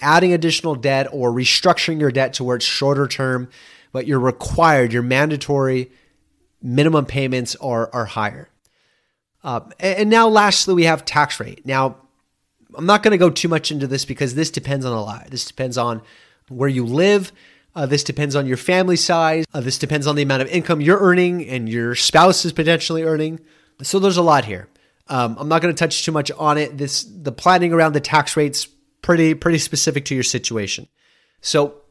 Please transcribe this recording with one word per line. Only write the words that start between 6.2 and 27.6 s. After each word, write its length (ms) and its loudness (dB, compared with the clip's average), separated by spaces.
minimum 440 2
payments 520 -4
are, 360 -4
are 120 -4
higher. 440 -8
Uh, 180 -6
a-, 200 -2
and 100 2
now 180 6
lastly, 460 4
we 120 4
have 200 0
tax 340 0
rate. 280 -14
Now, 300 -2
I'm 120 -6
not 160 4
gonna 160 4
go 100 8
too 180 -2
much 240 -2
into 140 -4
this 180 -4
because 300 -6
this 160 -2
depends 360 -6
on 60 -4
a 100 -4
lot. 280 -12
This 160 -8
depends 320 -6
on 240 -2
where 180 -2
you 160 0
live. 480 2
Uh, 100 -4
this 200 0
depends 320 -4
on 100 -2
your 80 -2
family 400 0
size. 480 0
Uh, 60 -6
this 180 -4
depends 300 -2
on 80 0
the 60 0
amount 200 0
of 60 -2
income 320 0
you're 180 4
earning 480 2
and 220 -6
your 260 -4
spouse 520 4
is 80 -4
potentially 500 -2
earning. 340 -2
So 160 -2
there's 160 2
a 60 2
lot 240 4
here. 240 -12
Um, 300 -2
I'm 120 -8
not 120 2
gonna 120 0
touch 320 -2
too 80 -4
much 180 -2
on 260 0
it. 200 -4
This, 260 -6
the 300 -10
planning 400 2